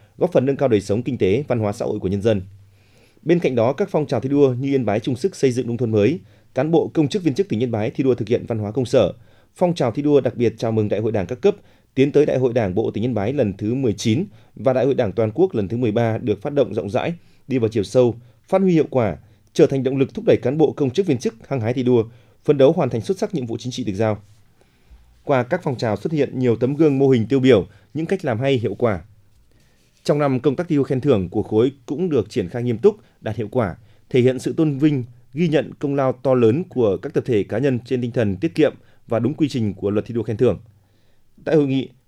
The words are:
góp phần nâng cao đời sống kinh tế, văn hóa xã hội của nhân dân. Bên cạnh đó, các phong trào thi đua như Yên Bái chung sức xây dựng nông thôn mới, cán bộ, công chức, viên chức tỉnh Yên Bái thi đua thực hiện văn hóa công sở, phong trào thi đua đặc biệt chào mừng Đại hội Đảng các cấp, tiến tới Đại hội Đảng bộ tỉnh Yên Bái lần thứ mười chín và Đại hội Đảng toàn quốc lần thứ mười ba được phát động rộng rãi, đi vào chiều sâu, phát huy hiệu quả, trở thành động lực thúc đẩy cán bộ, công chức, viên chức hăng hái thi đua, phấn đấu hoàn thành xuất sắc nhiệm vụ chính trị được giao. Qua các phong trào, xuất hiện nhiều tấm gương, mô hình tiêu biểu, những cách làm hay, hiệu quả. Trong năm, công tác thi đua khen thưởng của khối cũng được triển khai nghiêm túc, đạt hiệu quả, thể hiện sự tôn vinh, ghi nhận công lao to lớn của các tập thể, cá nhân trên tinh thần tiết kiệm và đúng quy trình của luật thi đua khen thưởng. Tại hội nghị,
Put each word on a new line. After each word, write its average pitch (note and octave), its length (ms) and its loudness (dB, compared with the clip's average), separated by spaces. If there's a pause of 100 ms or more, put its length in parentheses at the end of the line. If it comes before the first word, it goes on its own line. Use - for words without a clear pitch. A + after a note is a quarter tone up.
(180)
góp C#3 140 0
phần B2+ 140 2
nâng C3+ 120 0
cao C3+ 120 0
đời G#2+ 120 4
sống G#2 220 -4
kinh B2 140 -6
tế, A2 300 0
văn A#2+ 120 -2
hóa G#2 140 -2
xã - 120 -8
hội G#2 140 -4
của F#2+ 80 -4
nhân F#2 140 -2
dân. G#2+ 200 0 (800)
Bên E3+ 180 2
cạnh C#3+ 160 -2
đó, A#2 180 2
các G3 180 -4
phong D3+ 160 -2
trào A#2+ 120 -4
thi C3 100 -6
đua C#3 240 4
như C#3 220 -2
Yên C3 100 0
Bái G#2 140 0
chung B2+ 160 -4
sức F#3+ 200 -4
xây C3+ 160 2
dựng B2+ 160 -4
nông A#2+ 100 -4
thôn A#2 140 -2
mới, A2 280 2 (340)
cán D3+ 180 -2
bộ, A#2+ 220 2
công D#3 140 2
chức, F#3 160 -4
viên D3+ 100 0
chức F#3+ 160 -2
tỉnh A2 140 -2
Yên B2 80 -2
Bái A2 200 -2
thi - 120 -4
đua B2+ 120 4
thực G#2+ 120 -6
hiện - 200 4
văn A2+ 120 -4
hóa G#2 120 -4
công A#2+ 140 -2
sở, A2 280 2 (420)
phong F3 200 0
trào B2+ 160 0
thi C#3+ 100 -4
đua C#3+ 200 4
đặc A#2+ 140 -4
biệt A#2 220 0
chào A2+ 140 -2
mừng A2 180 0
Đại G2+ 100 -2
hội A2 120 -2
Đảng G#2 140 -2
các B2 160 -8
cấp, G3+ 140 2 (400)
tiến C#3 160 4
tới D3 140 4
Đại C#3+ 120 0
hội B2 160 0
Đảng G#2 220 0
bộ A2 160 0
tỉnh G#2 120 -4
Yên B2+ 100 -2
Bái G#2+ 200 -2
lần A2 240 0
thứ G#2+ 160 -4
mười B2+ 200 0
chín A#2 300 0 (320)
và B2+ 180 0
Đại B2 120 2
hội C#3 80 2
Đảng A#2+ 180 0
toàn A2 220 -2
quốc F#3+ 220 0
lần G2+ 120 -2
thứ A2+ 100 -4
mười B2 140 0
ba A2+ 260 0
được G#2 240 -4
phát C#3+ 120 -6
động B2 200 0
rộng G#2 160 -4
rãi, A#2+ 240 -4 (340)
đi C3 100 -2
vào A2+ 120 0
chiều A2 140 -2
sâu, B2 320 2 (320)
phát F#3+ 140 2
huy F#3 120 4
hiệu D#3 160 4
quả, G#2+ 280 0 (360)
trở D3 140 6
thành C3+ 160 -2
động C3 140 -2
lực C3+ 160 -2
thúc - 140 -10
đẩy A#2 140 4
cán C3 160 -2
bộ, D#3 140 2
công C3+ 180 -2
chức, F#3 180 -2
viên C3+ 100 0
chức A3+ 160 -6 (140)
hăng C3+ 140 -4
hái A2+ 120 -2
thi B2+ 100 -4
đua, A#2+ 200 4 (400)
phấn D3 140 2
đấu C3+ 140 6
hoàn D#3+ 180 -2
thành A2+ 120 -4
xuất F#3 160 -4
sắc - 180 -6
nhiệm B2+ 100 -4
vụ A2 140 -8
chính A#2+ 120 -10
trị B2+ 120 -8
được G2+ 120 -6
giao. G#2+ 260 -2 (1000)
Qua C3 200 0
các F3 200 -4
phong C3 140 -4
trào, A2 180 -2
xuất D#3+ 180 -6
hiện C3+ 260 -2
nhiều B2 160 2
tấm C#3+ 200 -2
gương, D3 220 2
mô C#3 120 4
hình A#2+ 180 4
tiêu C3+ 120 0
biểu, A#2+ 280 4 (260)
những D#3 120 -4
cách F#3 200 -4
làm A2+ 140 -4
hay, C#3 140 0
hiệu G#2+ 220 -2
quả. G#2+ 260 -2 (1000)
Trong D3 160 0
năm, C3+ 200 0
công C3 160 0
tác E3+ 140 -6
thi D#3 60 0
đua C#3 80 2
khen C3 180 -2
thưởng G#2 280 2
của G#2 140 -2
khối A2+ 280 2 (140)
cũng E3 240 -4
được A#2+ 200 -2
triển F#2 200 -4
khai A#2+ 140 -6
nghiêm A#2+ 140 -2
túc, G3+ 200 4 (240)
đạt A2 140 -8
hiệu G#2+ 160 -6
quả, G#2+ 240 -2 (340)
thể B2+ 120 4
hiện B2+ 180 2
sự B2+ 140 -4
tôn D3+ 240 0
vinh, C#3+ 260 2 (300)
ghi E3+ 140 0
nhận C3+ 320 0
công C#3 160 -4
lao C3 180 0 (100)
to C3 100 2
lớn B2 360 4
của G#2+ 280 0
các - 160 -10
tập C#3 140 -2
thể, G#2+ 160 0
cá G2+ 140 -6
nhân B2+ 280 0
trên B2+ 160 -4
tinh A#2+ 100 -6
thần G#2 260 -2
tiết E3 180 -4
kiệm D3+ 180 2 (340)
và A2+ 120 -2
đúng B2 140 0
quy D3+ 160 0
trình A2 240 -2
của G2+ 160 -4
luật G2+ 160 -2
thi A2+ 80 -12
đua A2+ 100 -4
khen A2 140 -6
thưởng. A2+ 220 2 (840)
Tại D#3+ 100 0
hội D3 120 4
nghị, C3+ 220 -2 (180)